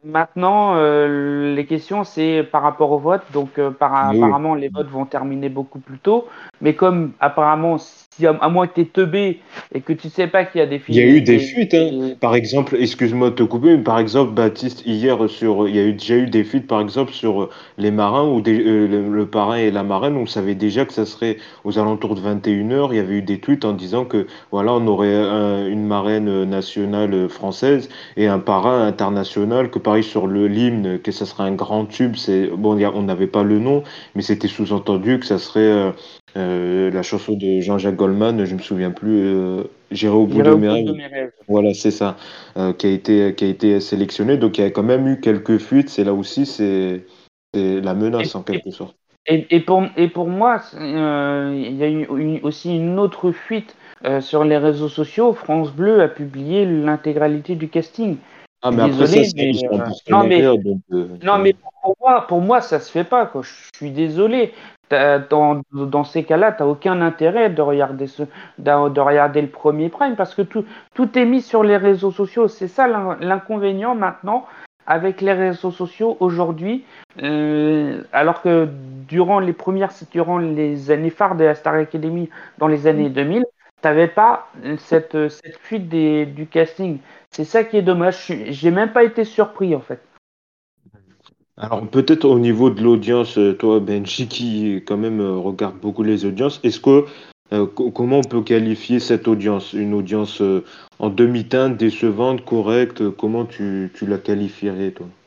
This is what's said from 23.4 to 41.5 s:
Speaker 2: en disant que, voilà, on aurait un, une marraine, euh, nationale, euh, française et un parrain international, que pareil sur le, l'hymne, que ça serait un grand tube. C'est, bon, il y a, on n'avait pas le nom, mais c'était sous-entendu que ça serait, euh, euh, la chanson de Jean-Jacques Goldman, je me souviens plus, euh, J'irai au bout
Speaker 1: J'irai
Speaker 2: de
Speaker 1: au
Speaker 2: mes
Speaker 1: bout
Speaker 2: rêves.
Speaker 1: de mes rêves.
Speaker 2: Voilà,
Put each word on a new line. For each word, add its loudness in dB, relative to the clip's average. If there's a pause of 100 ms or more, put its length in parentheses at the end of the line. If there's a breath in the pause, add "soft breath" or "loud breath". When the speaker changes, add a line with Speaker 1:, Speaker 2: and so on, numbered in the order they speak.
Speaker 2:
en 0
disant -4
que, -2 (240 loud breath)
voilà, 0
on 0
aurait 2
un, 0
une -4
marraine, -2
euh, 0
nationale, -2
euh, 0
française -2 (260 loud breath)
et 2
un 2
parrain 2
international, -2
que -4
pareil 2
sur -2
le, 0
l'hymne, -2
que -6
ça -6
serait -8
un -2
grand -4
tube. -2
C'est, 0
bon, 0
il 2
y 4
a, 0
on -4
n'avait -2
pas 0
le 2
nom, 0 (320 loud breath)
mais -4
c'était -2
sous-entendu -2
que -8
ça 0
serait, -2
euh, 4 (460 loud breath)
euh, -2
la -4
chanson -6
de 0
Jean-Jacques -2
Goldman, 2
je -4
me -6
souviens -4
plus, 0
euh, -2 (260)
J'irai 0
au 6
bout -2
Speaker 1:
J'irai 6
Speaker 2:
de 8
Speaker 1:
au 6
Speaker 2:
mes 2
Speaker 1:
bout 2
Speaker 2:
rêves. 0
Speaker 1:
de -4
mes -8
rêves. -8 (160)
Speaker 2:
Voilà, 4